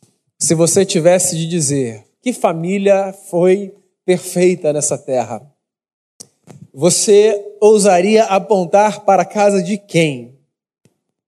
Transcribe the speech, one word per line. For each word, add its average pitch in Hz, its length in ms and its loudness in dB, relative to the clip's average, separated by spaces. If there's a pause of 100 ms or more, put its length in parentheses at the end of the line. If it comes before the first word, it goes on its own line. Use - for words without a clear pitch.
(380)
se 165 160 -2
você 170 300 2
tivesse 180 500 0
de 160 120 -4
dizer 139 600 -6 (140)
que 247 140 -6
família 196 800 -2
foi 185 600 -2 (300)
perfeita 180 680 -2
nessa 143 240 -6
terra, 120 420 -6 (1300)
você 202 880 2
ousaria 208 600 4
apontar 196 840 0
para 190 160 4
a - 20 -4
casa 202 380 0
de 196 160 -6
quem? 135 600 -4 (880)